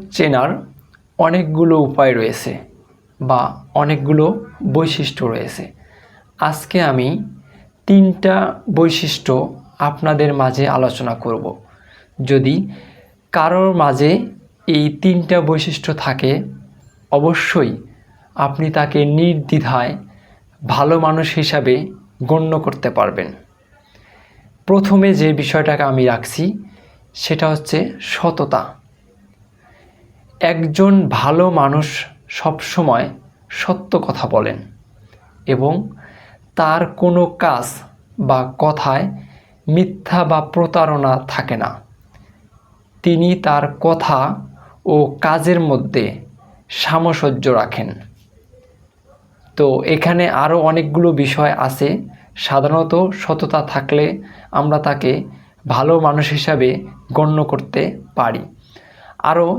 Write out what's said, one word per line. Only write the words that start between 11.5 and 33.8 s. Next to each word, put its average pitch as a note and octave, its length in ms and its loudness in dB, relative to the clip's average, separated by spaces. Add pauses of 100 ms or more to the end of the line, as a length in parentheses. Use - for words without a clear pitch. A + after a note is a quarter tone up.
যদি C3+ 360 2 (800)
কারোর F3+ 380 2 (120)
মাঝে C#3+ 280 4 (640)
এই D3+ 100 4 (180)
তিনটা F3+ 340 2 (120)
বৈশিষ্ট্য D#3+ 420 -2 (120)
থাকে, C3+ 280 0 (800)
অবশ্যই D3 600 2 (600)
আপনি C#3+ 320 -2 (100)
তাকে D3 220 0 (180)
নির্দ্বিধায় C#3+ 760 0 (680)
ভালো C#3+ 380 2
মানুষ D#3+ 280 0 (120)
হিসাবে C#3 360 2 (540)
গণ্য D#3+ 220 2 (140)
করতে C3+ 320 -4
পারবেন। G2 320 -2 (1400)
প্রথমে G3 420 4 (100)
যে D#3 100 4 (120)
বিষয়টাকে D3 500 0
আমি C3 200 2
রাখছি, A#2 320 -4 (800)
সেটা D#3+ 280 -2
হচ্ছে D3+ 260 -4 (360)
সততা। D3+ 480 -2 (1800)
একজন E3 520 2 (260)
ভালো D3+ 260 2 (140)
মানুষ D3 280 2 (520)
সবসময় D3+ 640 0 (560)
সত্য - 300 -4 (160)